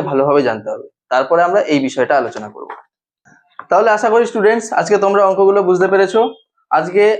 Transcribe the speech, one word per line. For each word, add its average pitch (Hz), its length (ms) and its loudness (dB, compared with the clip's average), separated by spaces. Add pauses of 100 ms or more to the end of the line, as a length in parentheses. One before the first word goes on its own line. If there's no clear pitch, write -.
ভালোভাবে 143 380 0
জানতে 110 260 -6
হবে, 110 120 -14 (260)
তারপরে 135 360 0
আমরা 190 120 0 (140)
এই 143 140 0
বিষয়টা 123 340 -2
আলোচনা 107 320 -10
করব। - 160 -16 (1000)
তাহলে 220 280 2
আশা 220 160 -2
করি 233 180 4
স্টুডেন্টস 220 360 0 (120)
আজকে 170 160 0 (100)
তোমরা 196 240 2
অঙ্কগুলো 196 300 2 (100)
বুঝতে 185 240 2
পেরেছো। 196 280 2 (500)
আজকে 180 320 0 (160)